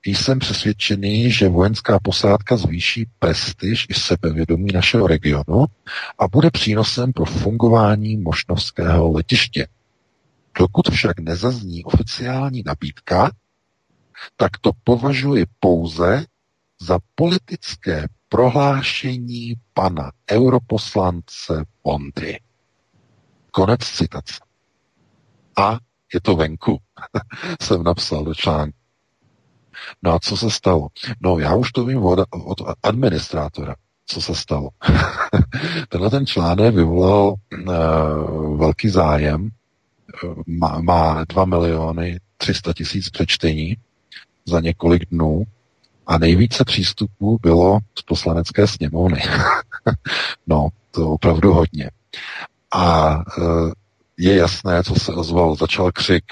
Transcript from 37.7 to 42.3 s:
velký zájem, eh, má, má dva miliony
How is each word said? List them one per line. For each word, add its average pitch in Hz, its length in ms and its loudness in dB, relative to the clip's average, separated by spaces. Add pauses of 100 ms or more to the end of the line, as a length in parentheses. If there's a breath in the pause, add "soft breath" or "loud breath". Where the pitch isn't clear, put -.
velký 78 320 0
zájem, 78 600 2
eh, - 800 -16 (180)
má, 80 340 -2
má 80 480 2
dva 95 160 2
miliony 85 760 -2 (160)